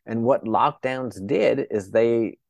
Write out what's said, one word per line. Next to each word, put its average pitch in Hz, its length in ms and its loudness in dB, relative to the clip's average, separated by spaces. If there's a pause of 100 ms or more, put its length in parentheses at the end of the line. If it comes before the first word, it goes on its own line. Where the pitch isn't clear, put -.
And 113 160 -4
what 120 220 2
lockdowns 127 840 -2
did 139 460 2
is 95 180 -4
they 113 480 2 (120)